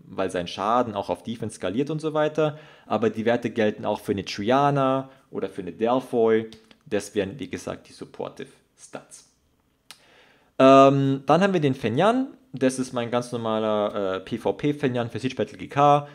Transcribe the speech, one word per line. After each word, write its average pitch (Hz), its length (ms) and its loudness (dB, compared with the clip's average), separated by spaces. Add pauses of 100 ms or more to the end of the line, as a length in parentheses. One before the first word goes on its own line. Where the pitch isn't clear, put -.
weil 95 260 -4
sein 87 160 -4
Schaden 110 460 0
auch 101 160 -6
auf 87 140 -6
Defense 117 340 -8
skaliert 113 320 -4
und 156 100 -4
so 151 140 -4
weiter. 151 440 0 (280)
Aber 110 240 0
die 107 160 -4
Werte 120 240 0
gelten 107 340 -2
auch 104 160 -2
für - 140 -4
eine 98 100 -4
Triana 135 840 0 (200)
oder - 200 -6
für - 120 -12
eine 90 120 -10
Delphoy. 113 720 2 (400)
Das - 280 -6
wären, 98 240 -4
wie 92 120 -10
gesagt, 92 400 -12
die - 40 -20
Supportive - 540 -14 (320)
Stats. - 500 -20 (1300)
Ähm, 135 680 8
dann 160 160 4
haben 196 100 2
wir 180 80 0
den 139 160 0
Fenyan. 196 520 0 (260)
Das 131 260 0
ist 127 140 -6
mein 120 180 -4
ganz 123 220 -2
normaler, 107 840 -2
äh, 95 60 -4
P - 160 -8
V 101 160 -2
P 147 200 -2
Fenyan 123 360 -2
für 110 100 -10
Siege 131 160 -6
Battle - 220 -4
G - 100 -14
K. 143 460 4